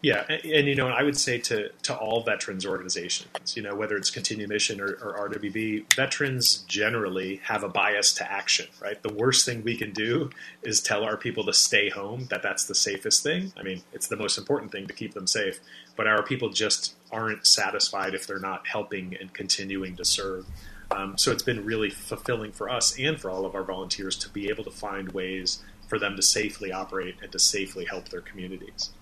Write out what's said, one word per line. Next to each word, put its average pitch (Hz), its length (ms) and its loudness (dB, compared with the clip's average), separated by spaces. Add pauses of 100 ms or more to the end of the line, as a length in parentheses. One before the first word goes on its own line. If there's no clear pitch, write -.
Yeah, 123 260 4
and, 151 160 -2
and, 151 220 6
you 139 80 4
know, 135 140 4
I 123 160 2
would 147 120 4
say 123 220 2
to, 107 300 0 (140)
to 120 140 -2
all 113 280 0
veterans 101 420 0
organizations, 90 920 -4
you 113 60 -4
know, 101 140 -4
whether 104 200 0
it's 95 140 0
Continue 107 380 -4
Mission 104 320 0
or, 98 200 -2
or 101 160 -6
R 101 120 -4
W 104 240 -4
B 110 260 -2
B, - 160 -8
veterans 131 720 2
generally 98 800 0
have 107 180 0
a 101 60 -4
bias 101 460 4
to - 140 -4
action, 98 380 0 (140)
right? 104 200 -6
The 104 120 -4
worst 120 340 6
thing 117 160 -2
we 113 140 0
can 107 160 -4
do 120 380 2 (340)
is 110 160 4
tell 107 240 2
our 110 120 0
people 110 280 -2
to 98 80 0
stay 104 360 6
home, 110 420 -4
that - 120 -2
that's 98 220 0
the 98 100 -6
safest 104 480 2
thing. 180 340 -2
I - 60 -12
mean, 92 200 -6 (100)
it's - 160 -6
the 110 80 -4
most 104 220 -2
important 107 340 -2
thing 98 160 -8
to - 40 -10
keep 107 220 -8
them 95 140 -4
safe, 98 320 0 (340)
but 107 140 2
our 107 160 4
people 127 240 -2
just - 460 0 (180)
aren't 110 340 0
satisfied 98 680 4
if 92 120 -4
they're 98 140 -6
not 95 260 -4
helping 95 540 -4
and 98 120 -14
continuing 95 640 -2
to 87 80 -8
serve. 92 420 0 (440)
Um, 98 260 -2
so - 140 4
it's - 140 0
been 113 200 0
really 107 260 2
fulfilling 110 600 -4
for 101 180 -6
us 120 300 2
and 147 220 0
for 95 100 -4
all 95 160 0
of 92 80 -4
our 95 80 -2
volunteers 92 540 -4
to - 120 -8
be 101 200 -4
able 107 160 -2
to - 80 -10
find 98 400 -6
ways 92 500 -2 (260)
for 110 120 0
them 101 160 0
to 95 60 0
safely 101 500 2
operate 95 500 -4
and 98 80 -14
to 92 80 -8
safely - 460 2
help 92 240 -6
their 87 120 -8
communities. - 680 -10 (120)